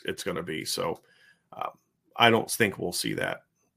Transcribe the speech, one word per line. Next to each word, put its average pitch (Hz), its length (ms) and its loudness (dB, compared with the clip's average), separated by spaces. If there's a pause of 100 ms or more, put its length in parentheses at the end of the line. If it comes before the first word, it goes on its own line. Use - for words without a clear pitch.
it's - 180 -6
gonna 87 200 -4
be. 80 200 -6
So, - 380 -4 (520)
uh, - 160 -6 (460)
I 117 140 8
don't 113 220 4
think 101 260 2
we'll 90 140 -4
see - 220 -2
that - 300 -4 (340)